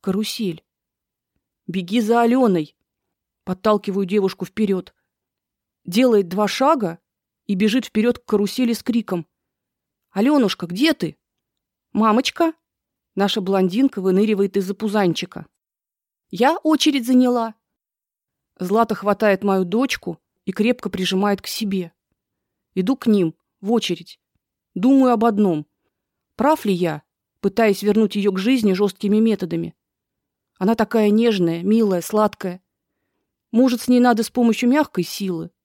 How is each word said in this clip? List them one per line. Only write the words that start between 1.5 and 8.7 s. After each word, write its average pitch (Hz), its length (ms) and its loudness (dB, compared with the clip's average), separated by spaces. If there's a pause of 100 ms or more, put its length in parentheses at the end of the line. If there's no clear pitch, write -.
«Беги 185 340 -4
за 233 220 2
Алёной». 233 540 2 (680)
Подталкиваю 202 640 -2
девушку 190 380 -2
вперёд. 190 500 -4 (880)
Делает 208 440 2
два 202 200 -2
шага 254 500 -2 (480)
и 208 80 -2
бежит 214 320 0
вперёд 233 320 -2
к - 60 -20
карусели 214 480 -2